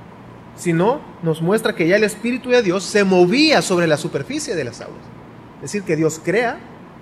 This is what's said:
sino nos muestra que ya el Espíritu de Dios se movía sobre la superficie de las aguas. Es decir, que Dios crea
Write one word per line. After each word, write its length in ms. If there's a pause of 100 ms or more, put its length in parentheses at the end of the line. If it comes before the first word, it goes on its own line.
(560)
sino 440 (220)
nos 180
muestra 360
que 100
ya 80
el 80
Espíritu 480
de 120
Dios 200
se 220
movía 580
sobre 240
la 100
superficie 600
de 80
las 160
aguas. 180 (580)
Es 140
decir, 140
que 100
Dios 300
crea 340 (440)